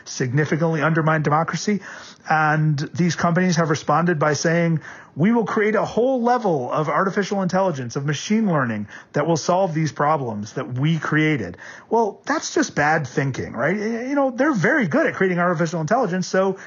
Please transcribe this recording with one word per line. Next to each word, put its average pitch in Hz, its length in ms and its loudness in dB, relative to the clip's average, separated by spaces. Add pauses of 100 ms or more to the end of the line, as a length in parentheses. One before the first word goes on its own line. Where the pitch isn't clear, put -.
significantly 151 760 0
undermine 156 420 2
democracy. 160 580 0 (480)
And 156 480 2
these 156 380 0
companies 175 400 2
have 160 140 2
responded 160 500 0
by 151 140 2
saying, 165 480 0 (340)
"We 175 160 4
will 233 140 2
create 214 300 0
a 185 100 2
whole 247 360 0
level 208 500 0
of 147 180 0
artificial 190 520 0
intelligence, 180 540 -2
of 143 100 -4
machine 208 420 0
learning 120 400 0 (260)
that 147 120 0
will 165 120 2
solve 180 360 0
these 156 180 0
problems 131 640 -2
that 123 200 -6
we 151 260 0
created." 147 580 0 (320)
Well, 220 360 0
that's - 280 -4
just - 220 0
bad 151 320 0
thinking, 123 460 -4
right? 139 220 0
Y-, 226 340 -4
you 285 60 -2
know, 277 140 2
they're 262 240 0
very 226 340 2
good 269 200 2
at 156 80 -4
creating 185 240 0
artificial 175 420 0
intelligence, 185 460 0
so 190 400 0